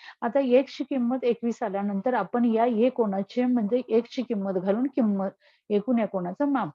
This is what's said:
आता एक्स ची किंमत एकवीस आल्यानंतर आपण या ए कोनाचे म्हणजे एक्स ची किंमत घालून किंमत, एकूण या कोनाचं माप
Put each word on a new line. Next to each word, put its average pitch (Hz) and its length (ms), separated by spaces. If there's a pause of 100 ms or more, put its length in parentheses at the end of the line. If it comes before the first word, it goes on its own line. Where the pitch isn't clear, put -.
(200)
आता 240 200
एक्स 262 360
ची 277 80
किंमत 254 400
एकवीस 233 380
आल्यानंतर 202 520
आपण 233 300
या 226 220
ए 240 220
कोनाचे 220 560
म्हणजे 240 440
एक्स 233 260
ची 254 80
किंमत 196 300
घालून 202 340
किंमत, 202 440 (400)
एकूण 208 280
या 214 80
कोनाचं 185 380
माप 254 300